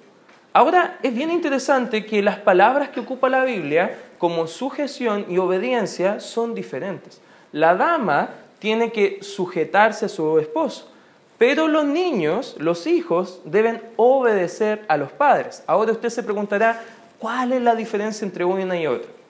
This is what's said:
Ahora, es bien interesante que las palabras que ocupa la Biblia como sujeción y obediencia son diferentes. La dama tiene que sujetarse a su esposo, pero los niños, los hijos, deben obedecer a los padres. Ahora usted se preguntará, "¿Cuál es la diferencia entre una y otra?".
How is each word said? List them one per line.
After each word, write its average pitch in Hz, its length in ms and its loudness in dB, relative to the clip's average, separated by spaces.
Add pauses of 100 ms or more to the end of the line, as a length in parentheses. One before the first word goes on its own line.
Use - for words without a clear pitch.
(520)
Ahora, 320 500 4
es 254 100 0
bien 277 180 -2
interesante 269 760 0
que 208 160 0
las 202 140 0
palabras 233 540 4
que - 100 -10
ocupa 254 280 -2
la 262 160 0
Biblia 185 540 -2 (200)
como 170 300 0
sujeción 247 800 -4
y 175 100 -2
obediencia 190 800 0
son 233 360 -6
diferentes. 180 680 -10 (320)
La 160 240 4
dama 226 540 2 (280)
tiene 226 320 0
que 208 320 0
sujetarse 196 840 0
a - 20 -2
su 156 320 0
esposo, 226 500 -4 (460)
pero 285 320 4
los 302 160 2
niños, 277 720 -2
los 170 300 -2
hijos, 190 560 0
deben 220 360 0 (140)
obedecer 214 960 2
a 156 80 2
los 139 160 -4
padres. 226 560 2
Ahora 214 240 2
usted 220 160 -4
se 226 160 -6
preguntará, 208 580 0 (380)
"¿Cuál 240 320 -4
es 262 100 0
la 233 140 4
diferencia 214 480 -4
entre 180 200 -4
una 185 320 0
y 165 120 -2
otra?". 120 200 -4 (220)